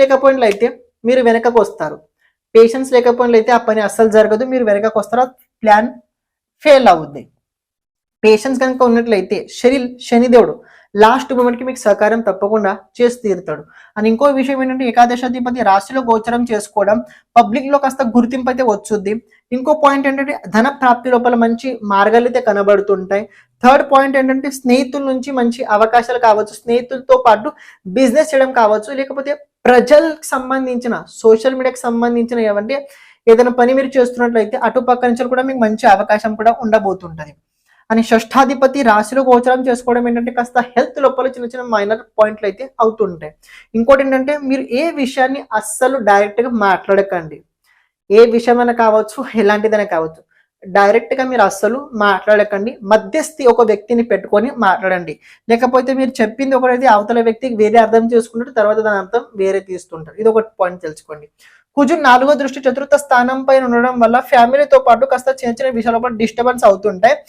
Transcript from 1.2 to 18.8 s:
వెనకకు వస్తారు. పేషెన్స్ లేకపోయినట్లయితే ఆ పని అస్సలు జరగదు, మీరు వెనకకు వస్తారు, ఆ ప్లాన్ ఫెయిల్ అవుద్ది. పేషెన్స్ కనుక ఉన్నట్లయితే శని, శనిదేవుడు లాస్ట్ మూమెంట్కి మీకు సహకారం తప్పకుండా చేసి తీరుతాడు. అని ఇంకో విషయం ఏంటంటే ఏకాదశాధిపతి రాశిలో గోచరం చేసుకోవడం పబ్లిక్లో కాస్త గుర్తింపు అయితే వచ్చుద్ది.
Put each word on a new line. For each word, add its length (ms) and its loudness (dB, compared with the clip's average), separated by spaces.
వెనకకు 340 2
వస్తారు. 360 -8
పేషెన్స్ 420 4
లేకపోయినట్లయితే 600 2
ఆ 100 -4
పని 200 0
అస్సలు 280 0
జరగదు, 360 2
మీరు 180 -2
వెనకకు 300 -2
వస్తారు, 260 -2
ఆ 40 -20
ప్లాన్ 280 4
ఫెయిల్ 300 6
అవుద్ది. 280 -6
పేషెన్స్ 400 2
కనుక 260 -2
ఉన్నట్లయితే 480 0
శని, 180 2
శనిదేవుడు 460 4
లాస్ట్ 420 2
మూమెంట్కి 300 -2
మీకు 160 -8
సహకారం 440 0
తప్పకుండా 440 -2
చేసి 260 0
తీరుతాడు. 400 -6
అని 140 0
ఇంకో 140 0
విషయం 240 -2
ఏంటంటే 260 -4
ఏకాదశాధిపతి 800 0
రాశిలో 400 0
గోచరం 320 -2
చేసుకోవడం 460 -2
పబ్లిక్లో 460 0
కాస్త 180 -4
గుర్తింపు 360 0
అయితే 200 -4
వచ్చుద్ది. 420 -6